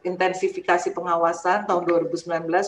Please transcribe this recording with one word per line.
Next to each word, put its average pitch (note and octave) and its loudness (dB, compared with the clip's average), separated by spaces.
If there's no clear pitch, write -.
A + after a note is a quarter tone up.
intensifikasi F3+ 0
pengawasan F3 0
tahun F3 2
dua E3+ 2
ribu E3 -4
sembilan E3 -4
belas, F#3+ 2